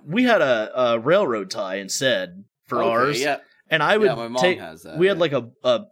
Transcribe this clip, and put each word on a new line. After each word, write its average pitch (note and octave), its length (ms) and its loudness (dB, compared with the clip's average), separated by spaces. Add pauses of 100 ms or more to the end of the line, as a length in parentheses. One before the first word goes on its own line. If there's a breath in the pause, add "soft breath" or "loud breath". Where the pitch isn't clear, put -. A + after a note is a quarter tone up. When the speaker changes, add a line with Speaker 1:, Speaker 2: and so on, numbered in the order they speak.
Speaker 1:
we G3+ 200 0
had A3+ 160 4
a, B2+ 340 2
a A#2+ 240 2
railroad A#2+ 520 0
tie G2 260 -6
instead G2 680 -4 (220)
for A#2+ 160 -2
Speaker 2:
Okay, A2+ 80 2
Speaker 1:
ours. B2 300 2
Speaker 2:
yeah. C#3+ 160 0 (340 soft breath)
Speaker 1:
And D#3+ 120 2
I D#3 100 2
Speaker 2:
Yeah, G#3+ 60 2
Speaker 1:
would G3 180 2
Speaker 2:
my A#2 120 -8
mom B2 140 -2
Speaker 1:
take, F3+ 160 2
Speaker 2:
has D#2+ 240 -14
that, D#3 160 -12
Speaker 1:
we F3+ 80 4
had, G3 100 2
Speaker 2:
yeah. E3 40 -2
Speaker 1:
like, D#3+ 120 0
a, A#2+ 180 -4 (120)
a A#2 300 0